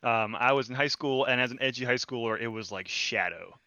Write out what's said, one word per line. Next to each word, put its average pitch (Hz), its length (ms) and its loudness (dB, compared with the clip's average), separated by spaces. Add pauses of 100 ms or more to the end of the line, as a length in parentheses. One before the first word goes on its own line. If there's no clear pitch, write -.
Um, 113 320 2
I 123 180 4
was 135 180 2
in 127 40 -6
high 139 140 2
school, 135 380 0
and 127 140 2
as 127 100 2
an 127 100 -10
edgy 127 240 -2
high 123 120 2
schooler, 117 440 -2
it 117 80 -2
was, 110 240 -8
like, 95 160 -8
Shadow. 90 800 -2